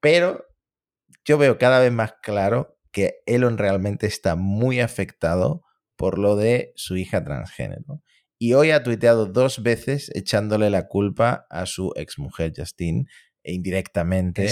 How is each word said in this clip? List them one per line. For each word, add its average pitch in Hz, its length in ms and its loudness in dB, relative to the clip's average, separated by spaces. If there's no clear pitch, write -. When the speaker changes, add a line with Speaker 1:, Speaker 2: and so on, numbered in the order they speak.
Speaker 1:
Pero 170 440 2
yo 151 140 4
veo 135 200 4
cada 127 220 6
vez 123 120 4
más 113 300 -2
claro 104 560 -2
que - 340 -2
Elon 120 320 2
realmente 101 480 0
está 95 300 -2
muy 110 440 0
afectado 95 800 -2
por 90 220 -2
lo 104 180 2
de 113 400 0
su - 200 -8
hija 92 280 -4
transgénero. 69 800 -10
Y 117 120 2
hoy 151 160 6
ha 147 120 2
tuiteado 117 440 2
dos 123 360 0
veces 127 520 -2
echándole 107 560 0
la 92 180 0
culpa 101 640 0
a 90 160 -8
su - 280 -6
exmujer, 76 600 -8
Justine, 85 480 -4
e - 100 -10
indirectamente, 92 920 -2
Speaker 2:
¿En 101 80 0